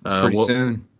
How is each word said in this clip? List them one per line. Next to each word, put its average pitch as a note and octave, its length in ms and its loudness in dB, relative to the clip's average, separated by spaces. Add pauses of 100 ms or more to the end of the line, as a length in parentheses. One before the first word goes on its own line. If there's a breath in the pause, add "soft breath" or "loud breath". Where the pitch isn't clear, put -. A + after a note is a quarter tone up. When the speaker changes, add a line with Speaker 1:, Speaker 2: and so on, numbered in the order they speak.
Speaker 1:
That's G2 100 -4
Speaker 2:
Uh, F#2+ 80 0
Speaker 1:
pretty G2+ 160 2
Speaker 2:
what, A2 100 2
Speaker 1:
soon. B2 400 -2 (120)